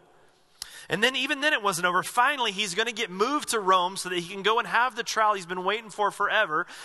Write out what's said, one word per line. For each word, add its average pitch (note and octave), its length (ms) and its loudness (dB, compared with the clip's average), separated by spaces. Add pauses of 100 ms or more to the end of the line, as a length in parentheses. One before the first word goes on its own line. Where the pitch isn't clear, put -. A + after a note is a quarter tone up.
(880)
And F#3+ 160 0
then B3+ 120 2
even C4+ 260 -2
then G#3 100 4
it A#3 120 0
wasn't F3+ 240 2
over. F3+ 160 2
Finally, B3 480 2
he's F#3+ 240 -4
gonna A3+ 160 0
get G#3 180 -4
moved A#3 400 0
to A3+ 100 0
Rome F#3 380 4
so - 100 -8
that F3+ 120 -2
he F3 120 -8
can G3 120 -8
go A3 160 2
and G#3 80 -4
have A3+ 280 0
the A#3 60 -6
trial G#3+ 320 2
he's F#3 140 -6
been F3+ 160 -6
waiting G#3+ 260 -2
for G3+ 220 0
forever. F3 560 0 (180)